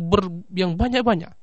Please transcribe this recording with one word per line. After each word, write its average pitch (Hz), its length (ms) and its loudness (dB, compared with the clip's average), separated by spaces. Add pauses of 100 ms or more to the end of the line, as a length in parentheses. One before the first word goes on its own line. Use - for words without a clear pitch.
ber-, 180 480 0
yang 180 240 0
banyak-banyak. 233 560 0 (120)